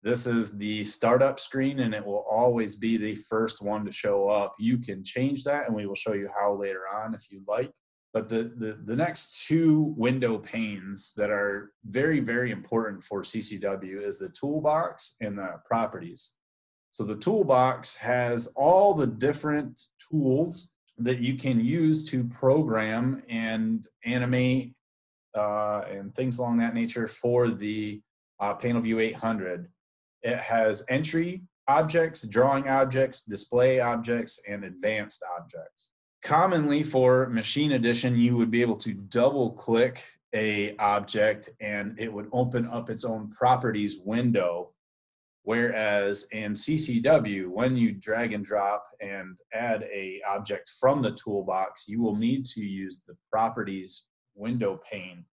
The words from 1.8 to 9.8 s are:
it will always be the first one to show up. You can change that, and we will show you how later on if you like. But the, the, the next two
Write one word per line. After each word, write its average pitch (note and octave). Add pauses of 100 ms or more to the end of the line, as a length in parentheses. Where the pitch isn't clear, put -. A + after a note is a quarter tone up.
it G#2
will G2+
always A2+
be A2+
the G#2+
first A2
one G#2
to F#2
show G2+
up. G2+
You A#2
can G2+
change C3+
that, C#3+
and A2+
we G#2
will G2
show A2
you G2
how G2+
later G2 (120)
on A2
if -
you G2
like. A#2+ (400)
But A2
the, A2+
the, A2 (100)
the A2
next -
two D#3